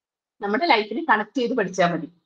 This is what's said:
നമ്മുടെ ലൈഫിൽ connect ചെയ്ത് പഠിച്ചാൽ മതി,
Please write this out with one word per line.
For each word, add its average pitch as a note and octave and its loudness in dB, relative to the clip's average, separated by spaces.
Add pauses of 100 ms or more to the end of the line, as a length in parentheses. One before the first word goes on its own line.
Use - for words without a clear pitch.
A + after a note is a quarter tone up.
(400)
നമ്മുടെ G#3+ -2
ലൈഫിൽ A3+ 0
connect G#3+ 0
ചെയ്ത് A#3+ -2
പഠിച്ചാൽ F3+ 0
മതി, D#3+ -6 (180)